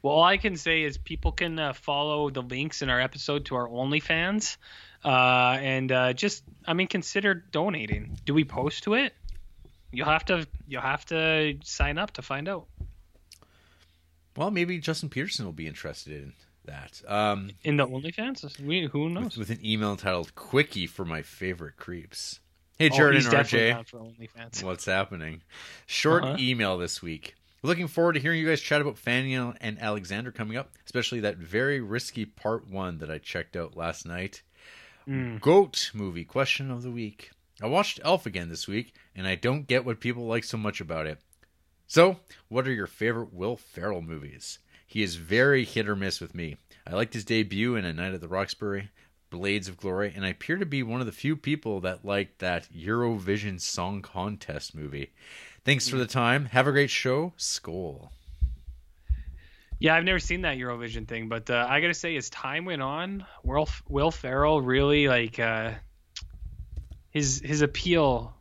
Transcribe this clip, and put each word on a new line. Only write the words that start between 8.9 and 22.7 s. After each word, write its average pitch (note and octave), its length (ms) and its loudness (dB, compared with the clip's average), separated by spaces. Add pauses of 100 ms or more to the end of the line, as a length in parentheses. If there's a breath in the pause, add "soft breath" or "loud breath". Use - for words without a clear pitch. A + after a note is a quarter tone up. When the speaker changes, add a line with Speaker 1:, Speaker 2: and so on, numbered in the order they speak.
Speaker 1:
it? C4 180 2 (800)
You'll C3 160 -2
have D#3 180 2
to, E3+ 220 0 (200)
you'll C3 140 -6
have - 240 -2
to D#3+ 580 2
sign D3 340 -2
up G#3 160 -4
to - 80 -12
find C#3+ 280 -6
out. F#3 180 -8 (1700 soft breath)
Speaker 2:
Well, E3 160 0
maybe F3 280 0
Justin D#3 300 -4
Peterson C3+ 360 -4
will F2 80 -8
be D#2+ 140 -8
interested D2+ 460 -10
in C#2 200 -12 (320)
that. C#2+ 420 -16
Um, G2+ 440 0 (120)
Speaker 1:
In D3 140 2
the C#3 100 4
OnlyFans? D#3 720 -8
We, D#3+ 280 -2
who D3 220 0
knows? F3+ 280 -6
Speaker 2:
with, G#2 120 -6
with A2+ 100 -4
an - 60 -10
email G#2+ 260 0
entitled F#2 440 -4
"Quickie B2 520 0
for F#2 180 -8
My D#2+ 160 -6
Favorite E2+ 560 -8
Creeps." - 640 -12 (400)